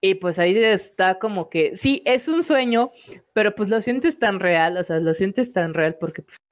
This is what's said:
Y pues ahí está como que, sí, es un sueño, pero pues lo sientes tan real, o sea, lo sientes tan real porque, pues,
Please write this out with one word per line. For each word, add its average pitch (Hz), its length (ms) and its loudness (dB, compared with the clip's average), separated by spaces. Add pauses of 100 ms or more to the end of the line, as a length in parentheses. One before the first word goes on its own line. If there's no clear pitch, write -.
Y 190 140 2
pues 175 220 -4
ahí 180 200 2
está 190 600 0
como 196 320 -6
que, 165 260 0
sí, 269 300 0
es 254 220 0
un 330 160 0
sueño, 247 460 2 (440)
pero 208 200 2
pues 208 160 -4
lo 226 120 0
sientes 262 360 -2
tan 196 220 0
real, 175 380 2
o 175 60 -2
sea, 165 160 -2
lo 160 140 0
sientes 196 380 -2
tan 165 220 -2
real 160 260 0
porque, 165 220 -8
pues, - 140 -20 (160)